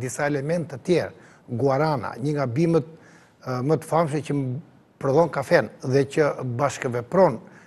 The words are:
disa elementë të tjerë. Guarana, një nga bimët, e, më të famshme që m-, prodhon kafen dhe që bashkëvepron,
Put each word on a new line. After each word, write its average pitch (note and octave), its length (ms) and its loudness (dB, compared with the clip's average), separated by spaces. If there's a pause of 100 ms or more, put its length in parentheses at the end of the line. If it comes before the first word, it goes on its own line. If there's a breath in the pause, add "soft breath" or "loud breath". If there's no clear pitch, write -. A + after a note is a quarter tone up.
disa C3 280 -4
elementë D3 460 -4
të A#2+ 100 -14
tjerë. C3+ 260 0 (360 soft breath)
Guarana, C3+ 760 0
një D3 160 -2
nga C#3 100 0
bimët, D#3+ 380 2
e, - 800 -12
më D3+ 160 2
të - 80 -16
famshme D3+ 320 0
që C#3+ 160 -4
m-, C3 240 -4 (400)
prodhon C#3+ 280 4
kafen C#3 380 2 (160)
dhe C3+ 300 2
që D3 160 2 (260)
bashkëvepron, B2+ 840 2 (300 soft breath)